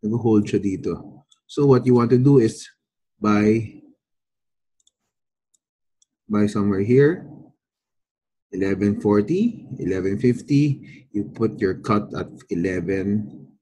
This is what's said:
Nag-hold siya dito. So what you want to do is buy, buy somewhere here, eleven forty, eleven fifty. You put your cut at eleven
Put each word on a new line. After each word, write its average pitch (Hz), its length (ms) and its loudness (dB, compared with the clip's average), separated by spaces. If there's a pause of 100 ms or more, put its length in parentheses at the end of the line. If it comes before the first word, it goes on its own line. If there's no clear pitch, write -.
Nag-hold 107 480 0
siya 104 80 0
dito. 95 640 -8 (240)
So 147 180 -2
what 127 220 4
you 123 80 6
want 120 160 4
to 123 80 4
do 139 200 6
is - 280 -2 (560)
buy, 107 580 0 (2500)
buy 104 160 0
somewhere 101 380 -2
here, 139 420 2 (1300)
eleven 98 480 -2
forty, 151 680 0 (140)
eleven 95 400 -4
fifty. 139 920 -2
You 104 140 -6 (100)
put 110 240 -4
your 92 240 -4
cut 104 320 -2
at 90 160 -8 (220)
eleven 95 960 -4 (140)